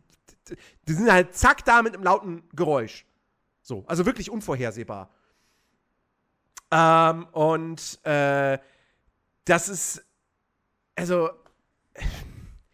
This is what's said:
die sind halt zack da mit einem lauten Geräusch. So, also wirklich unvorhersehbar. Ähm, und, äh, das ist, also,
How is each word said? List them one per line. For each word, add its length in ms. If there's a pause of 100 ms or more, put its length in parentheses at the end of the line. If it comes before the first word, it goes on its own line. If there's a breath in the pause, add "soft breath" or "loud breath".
(880 soft breath)
die 40
sind 180
halt 240
zack 300
da 180
mit 120
einem 80
lauten 400 (120)
Geräusch. 520 (560)
So, 240
also 200
wirklich 240
unvorhersehbar. 800 (1600)
Ähm, 640
und, 720
äh, 540 (840 soft breath)
das 240
ist, 340 (960)
also, 340 (1400 loud breath)